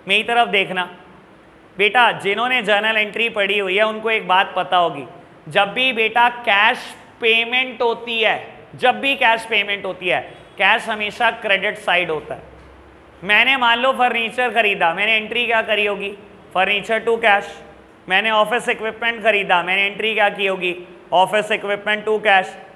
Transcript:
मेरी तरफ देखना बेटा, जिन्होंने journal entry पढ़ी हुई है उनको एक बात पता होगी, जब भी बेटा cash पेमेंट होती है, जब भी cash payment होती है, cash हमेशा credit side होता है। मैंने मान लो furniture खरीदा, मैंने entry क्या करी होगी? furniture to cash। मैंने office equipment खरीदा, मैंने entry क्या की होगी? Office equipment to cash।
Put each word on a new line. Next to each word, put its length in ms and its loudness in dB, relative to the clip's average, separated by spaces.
मेरी 140 2
तरफ 260 0
देखना 400 -2
बेटा, 340 4
जिन्होंने 500 -2
journal 340 0
entry 320 -2
पढ़ी 300 0
हुई 180 0
है 60 2
उनको 280 -2
एक 180 -2
बात 280 2
पता 200 0
होगी, 280 0
जब 240 0
भी 200 0
बेटा 360 2
cash 500 2
पेमेंट 600 0
होती 380 -2
है, 160 2
जब 260 0
भी 160 0
cash 280 2
payment 400 -2
होती 240 -6
है, 120 0
cash 300 2
हमेशा 420 -2
credit 480 -2
side 320 0
होता 240 -8
है। 80 -14
मैंने 320 4
मान 220 2
लो 140 2
furniture 580 0
खरीदा, 440 2
मैंने 220 0
entry 300 -2
क्या 160 2
करी 240 -2
होगी? 260 -4
furniture 440 0
to 200 0
cash। 300 2
मैंने 220 0
office 380 2
equipment 540 -4
खरीदा, 400 2
मैंने 240 0
entry 280 -4
क्या 140 2
की 180 -2
होगी? 280 -2
Office 400 2
equipment 540 -2
to 140 2
cash। 280 4